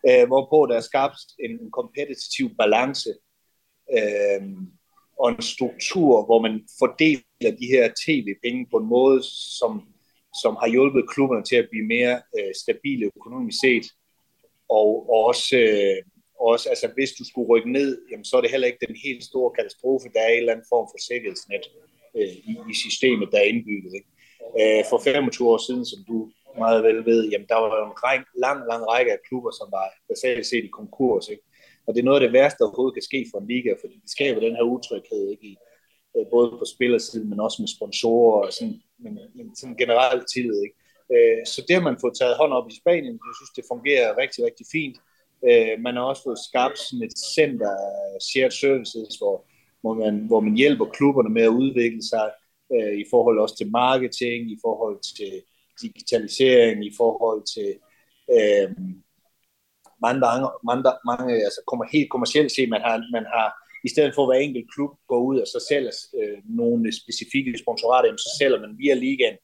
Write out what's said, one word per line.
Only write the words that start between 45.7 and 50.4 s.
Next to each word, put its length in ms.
man 100
har 60
også 200
fået 160
skabt 300
sådan 300
et 100
center 380
af 400
shared 340
services, 580
hvor, 160
hvor 140
man, 200
hvor 100